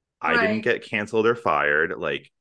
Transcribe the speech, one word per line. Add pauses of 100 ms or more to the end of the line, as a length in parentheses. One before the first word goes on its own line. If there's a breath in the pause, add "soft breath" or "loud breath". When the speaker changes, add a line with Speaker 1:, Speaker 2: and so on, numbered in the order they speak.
(200)
Speaker 1:
I
didn't
Speaker 2:
Right.
Speaker 1:
get
canceled
or
fired.
Like, (100)